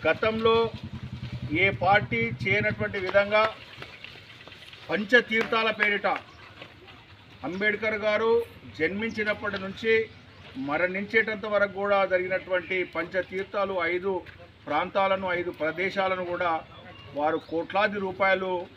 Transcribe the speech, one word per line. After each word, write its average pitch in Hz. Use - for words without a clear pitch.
గతంలో 220
ఏ -
పార్టీ 208
చేయనటువంటి 208
విధంగా 202
పంచతీర్థాల 220
పేరిట 202
అంబేద్కర్ 208
గారు 214
జన్మించినప్పటి 208
నుంచి 208
మరణించేటంత 208
వరకు 202
కూడా 202
జరిగినటువంటి 185
పంచతీర్థాలు 190
ఐదు 185
ప్రాంతాలను, 190
ఐదు 175
ప్రదేశాలను 185
కూడా 175
వారు 156
కోట్లాది 190
రూపాయలు 190